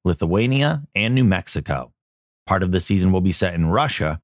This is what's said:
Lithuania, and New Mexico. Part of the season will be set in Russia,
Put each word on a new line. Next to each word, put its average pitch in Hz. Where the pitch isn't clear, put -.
Lithuania, 127
and 113
New 131
Mexico. 76
Part 95
of 90
the 90
season 95
will 92
be 92
set 90
in 82
Russia, 92